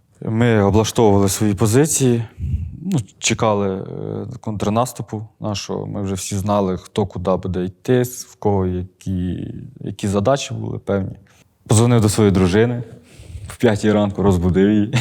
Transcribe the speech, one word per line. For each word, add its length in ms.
Ми 400
облаштовували 680
свої 240
позиції, 680
ну, 180
чекали, 560
е, 640
контрнаступу 880
нашого. 480
Ми 140
вже 120
всі 220
знали, 420
хто 280
куди 300
буде 300
йти, 360
в 340
кого 300
які, 880
які 280
задачі 460
були 260
певні. 360
Позвонив 340
до 80
своєї 220
дружини 520
в 80
п'ятій 340
ранку, 320
розбудив 460
її. 320